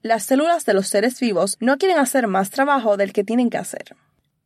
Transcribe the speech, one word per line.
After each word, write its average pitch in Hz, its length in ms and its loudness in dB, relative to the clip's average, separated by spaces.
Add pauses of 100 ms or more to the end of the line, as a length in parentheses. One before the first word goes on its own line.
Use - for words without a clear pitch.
Las 220 240 -2
células 311 400 0
de 214 100 2
los 190 140 0
seres 220 320 0
vivos 202 380 0
no 262 180 0
quieren 359 220 2
hacer 254 300 0
más 190 220 0
trabajo 269 460 0
del 196 160 0
que 202 120 0
tienen 233 260 0
que - 80 -6
hacer. - 380 -12 (500)